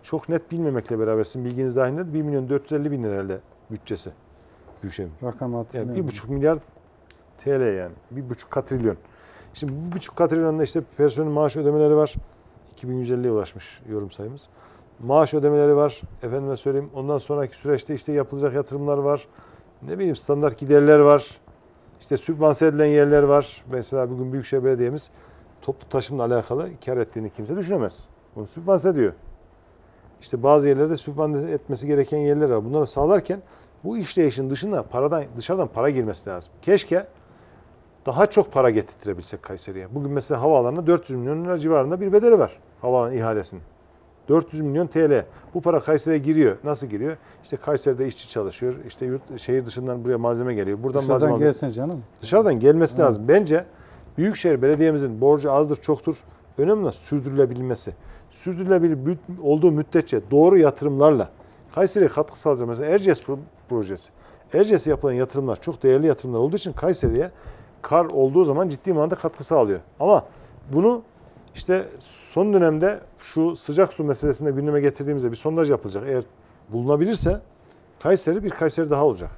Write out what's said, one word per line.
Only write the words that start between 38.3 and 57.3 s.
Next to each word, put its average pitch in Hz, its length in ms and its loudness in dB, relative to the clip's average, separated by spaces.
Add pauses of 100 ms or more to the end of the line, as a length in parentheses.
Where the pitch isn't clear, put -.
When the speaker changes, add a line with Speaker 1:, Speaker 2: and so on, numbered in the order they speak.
Speaker 1:
para 127 180 4
getirtirebilsek 98 720 -6
Kayseri'ye. 95 520 -14
Bugün 139 160 -6
mesela 139 320 -4
havaalanına 147 440 0
dört 165 240 0
yüz 127 80 -6
milyon 147 260 -6
lira 180 140 -4
civarında 156 420 0
bir 196 120 -2
bedeli 220 260 6
var 117 220 0 (200)
havaalanı 123 340 0
ihalesinin. 107 480 -4 (680)
Dört 160 240 2
yüz 156 80 -8
milyon 151 260 -2
T 156 240 2
L. 120 140 2 (300)
Bu 180 60 -4
para 165 200 2
Kayseri'ye 156 380 0
giriyor. 143 460 2
Nasıl 143 220 -6
giriyor? 123 300 -6 (260)
İşte - 140 -10
Kayseri'de 135 500 -2
işçi - 220 -12
çalışıyor. 113 460 -6 (120)
İşte 127 200 -10
yurt, 131 340 -10
şehir 127 260 -2
dışından 123 380 -8
buraya 120 140 0
malzeme 120 360 -2
geliyor. 101 280 -4
Buradan 135 200 -2
Speaker 2:
Dışarıdan 135 260 2
Speaker 1:
malzeme 120 180 2
Speaker 2:
gelsin 139 240 0
canım. 131 320 -8 (200)
Speaker 1:
Dışarıdan 160 380 4
gelmesi 147 360 6
Speaker 2:
Evet. 165 100 4
Speaker 1:
lazım. 113 220 0
Bence 170 360 4 (540)
Büyükşehir 165 440 0
Belediye'mizin 143 580 2
borcu 143 320 4
azdır 147 240 2
çoktur. - 480 -4 (340)
Önemli 202 240 2
olan 143 80 0
sürdürülebilmesi. 127 1040 -2 (360)